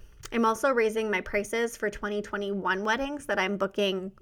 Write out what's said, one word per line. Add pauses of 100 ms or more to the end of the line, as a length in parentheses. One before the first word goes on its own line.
(300)
I'm
also
raising
my
prices
for
twenty
twenty-one
weddings
that
I'm
booking,